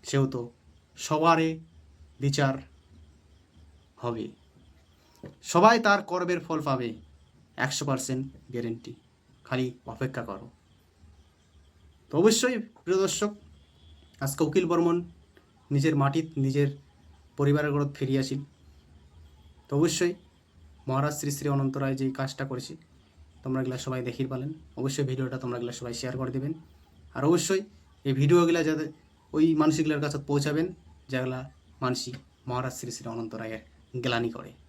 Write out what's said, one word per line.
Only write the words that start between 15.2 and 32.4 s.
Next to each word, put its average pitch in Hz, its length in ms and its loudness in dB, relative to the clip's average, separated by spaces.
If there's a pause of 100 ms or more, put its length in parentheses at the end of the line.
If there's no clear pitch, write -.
নিজের 143 300 2
মাটিত, 147 260 2 (180)
নিজের 139 240 2 (680)
পরিবারের 143 380 2
ঘরত 143 220 0
ফিরিয়ে 135 260 0
আসিল। 139 180 -4 (1300)
তো - 120 -8
অবশ্যই 175 340 2 (760)
মহারাজ 139 300 0
শ্রী 143 180 -4
শ্রী 147 180 -4
অনন্ত 135 260 0
রায় 135 180 0
যে 135 60 -2 (140)
কাজটা 135 320 -6
করেছে, 131 220 -10 (720)
তোমরা 131 180 -2
এগুলা 127 220 -4
সবাই 127 140 -4 (100)
দেখির 131 220 -4
পালেন। 131 180 -6 (300)
অবশ্যই 135 320 -2
ভিডিওটা 131 320 -4
তোমরা 123 160 -4
এগুলা 120 200 -6
সবাই 120 220 -8
শেয়ার 127 200 -6
করে 123 140 -4
দিবেন। 143 180 -4 (600)
আর 127 140 -2
অবশ্যই 185 320 2 (460)
এই 135 120 2
ভিডিওগুলা 170 500 6
যাতে 156 160 0 (480)
ওই 156 120 6 (160)
মানুষগুলার 151 440 2
কাছে 143 120 -4 (120)
পৌঁছাবেন, 147 380 2 (440)
যেগুলা 127 280 -2 (440)
মানসি 127 280 -2 (380)